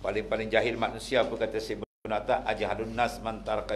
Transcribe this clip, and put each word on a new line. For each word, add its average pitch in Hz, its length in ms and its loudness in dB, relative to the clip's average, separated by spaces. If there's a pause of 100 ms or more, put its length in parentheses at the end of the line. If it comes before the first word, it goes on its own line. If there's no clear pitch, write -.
Paling-paling 107 480 0
jahil 113 240 4
manusia 113 480 2
apa - 160 -2
kata 110 160 0
Syekh 104 240 -4
Ibn - 400 -8
Atta? - 240 2
"Ajhalun 107 480 -2
nas 117 320 0
man 110 240 -6
taraka 107 280 -2